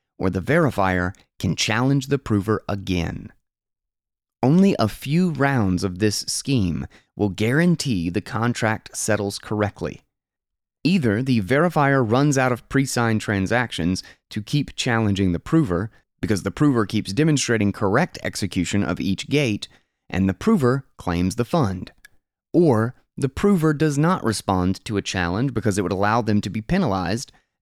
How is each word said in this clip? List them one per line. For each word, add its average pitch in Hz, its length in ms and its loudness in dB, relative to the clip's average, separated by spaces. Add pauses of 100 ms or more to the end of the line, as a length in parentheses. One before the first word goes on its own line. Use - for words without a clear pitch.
(200)
or 180 100 0
the 92 120 -2
verifier 95 720 0 (240)
can 87 160 -2
challenge 131 520 0
the 139 100 0
prover 107 500 0
again. 95 640 -4 (1120)
Only 180 340 4
a 110 100 2
few 165 440 -2
rounds 123 520 2
of 90 160 -4
this 104 180 2 (100)
scheme 92 600 -2 (280)
will 104 140 -2
guarantee 117 800 0
the 98 120 -2
contract 110 720 -4
settles 101 440 -2
correctly. 104 600 -4 (840)
Either 131 400 2
the 127 180 2
verifier 139 680 2
runs 139 280 2
out 127 140 2
of - 180 -6
pre-signed 117 520 0
transactions 95 800 -2 (260)
to 110 120 -6
keep - 340 -4
challenging 101 560 0
the 85 80 -2
prover, 110 500 0 (320)
because 98 220 -2
the 98 80 -4
prover 127 340 2
keeps 101 260 -2
demonstrating 120 600 2
correct 113 520 -2
execution 95 600 -2
of 80 160 -2
each 90 300 -4
gate, 127 380 -2 (420)
and 95 200 0
the 95 40 0
prover 139 520 2 (120)
claims 92 380 -2
the 120 100 -2
fund. 95 460 -2 (640)
Or 123 400 4 (240)
the 131 120 -2
prover 160 440 2
does 147 240 0
not 165 260 2
respond 95 640 0
to 104 120 -4
a 101 40 0
challenge 98 520 -2
because 104 240 -2
it 104 40 2
would 87 100 -2
allow 104 300 0
them 104 200 0
to 104 80 -6
be 107 120 -6
penalized, 110 720 -2 (300)